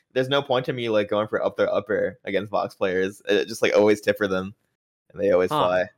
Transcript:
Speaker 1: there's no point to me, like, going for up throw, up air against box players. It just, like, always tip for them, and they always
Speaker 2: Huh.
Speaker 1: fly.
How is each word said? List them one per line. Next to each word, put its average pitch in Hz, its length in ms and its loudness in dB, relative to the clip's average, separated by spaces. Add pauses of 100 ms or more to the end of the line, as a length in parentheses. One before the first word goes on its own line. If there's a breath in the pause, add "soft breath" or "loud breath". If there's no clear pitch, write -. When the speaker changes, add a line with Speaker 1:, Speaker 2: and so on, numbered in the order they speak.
(140)
Speaker 1:
there's 127 160 0
no 139 140 2
point 127 240 -2
to 143 60 -4
me, 120 160 -4
like, 107 200 2
going 107 180 0
for - 160 -2
up 95 140 -4
throw, 101 100 2
up 101 220 -2
air 92 360 -2
against 98 260 -4
box 98 240 -4
players. 95 520 -2
It 92 200 2
just, 110 160 -12
like, 104 120 2
always 104 260 4
tip 104 160 0
for 104 100 0
them, 95 260 -4 (580)
and 90 100 -12
they 98 100 2
always 90 200 2
Speaker 2:
Huh. 156 60 0
Speaker 1:
fly. 90 300 0 (100)